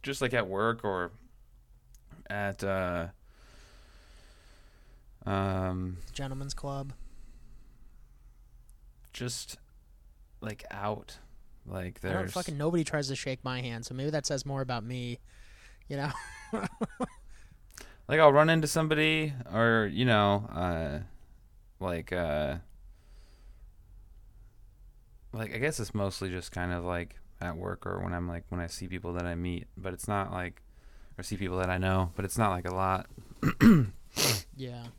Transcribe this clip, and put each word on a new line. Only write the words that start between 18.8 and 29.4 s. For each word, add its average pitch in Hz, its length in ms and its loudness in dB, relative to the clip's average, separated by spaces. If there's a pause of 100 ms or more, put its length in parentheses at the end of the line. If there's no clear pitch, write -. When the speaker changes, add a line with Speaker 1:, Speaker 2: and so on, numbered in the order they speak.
Speaker 1:
or, 113 360 6
you 98 140 2
know, 104 480 6
uh, 82 460 0 (800)
like, 87 340 -4
uh, 76 440 0 (2750)
like, 110 220 -6
I - 40 -4
guess 147 220 -2
it's 104 140 -6
mostly 98 340 -2
just 90 220 -6
kind 90 220 -4
of, 87 120 -4
like, 87 320 -4 (240)
at 85 160 -6
work 92 300 -6
or 92 160 -4
when 92 100 -2
I'm, 87 160 -4
like, 85 200 -8
when 87 120 -4
I 85 60 -4
see 92 220 -10
people 87 260 -6
that 87 100 -2
I 87 120 -2
meet, 87 300 -4 (100)